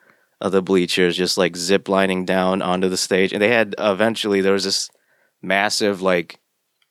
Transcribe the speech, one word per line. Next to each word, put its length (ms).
of 120
the 100
bleachers, 540
just, 220
like, 180
zip 320
lining 360
down 380
onto 260
the 80
stage. 360
And 80
they 100
had, 280
eventually, 640
there 140
was 100
this 260
massive, 600
like, 380